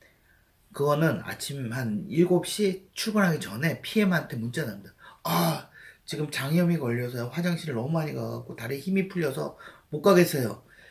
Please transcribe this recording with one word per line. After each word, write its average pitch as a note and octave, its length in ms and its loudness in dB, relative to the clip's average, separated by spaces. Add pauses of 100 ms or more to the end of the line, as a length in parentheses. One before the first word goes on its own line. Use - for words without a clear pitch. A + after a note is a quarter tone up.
(720)
그거는 D3 520 2
아침 C3+ 480 -8
한 A#2 360 -2
일곱 F3 380 4
시 F#3+ 480 -2
출근하기 G3 460 0
전에 B2 420 -2
피엠한테 F3+ 540 2
문자 A#2+ 300 -4
납니다. G2+ 260 -12 (320)
"아, E3+ 440 2 (360)
지금 D3+ 260 -4
장염이 E3+ 480 2
걸려서요. B2 500 -2
화장실을 E3 460 -2
너무 A#2+ 160 -2
많이 D#3 240 -2
가갖고 A#2 420 -8
다리에 C3 220 -6
힘이 F#3+ 300 0
풀려서 D3 480 -4 (340)
못 D3+ 120 -6
가겠어요." E3 600 4 (280)